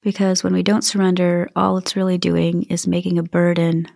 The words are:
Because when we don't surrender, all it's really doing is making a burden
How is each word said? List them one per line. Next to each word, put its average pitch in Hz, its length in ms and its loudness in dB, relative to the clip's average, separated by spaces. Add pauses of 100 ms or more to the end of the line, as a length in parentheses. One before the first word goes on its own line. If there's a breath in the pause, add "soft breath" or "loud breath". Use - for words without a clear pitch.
Because 190 400 0
when 185 100 0
we 180 120 0
don't 208 180 2
surrender, 180 720 0
all 190 220 2
it's 185 180 -6
really 185 240 0
doing 170 460 0
is 175 240 -4
making 175 300 -2
a 170 40 0
burden 170 720 0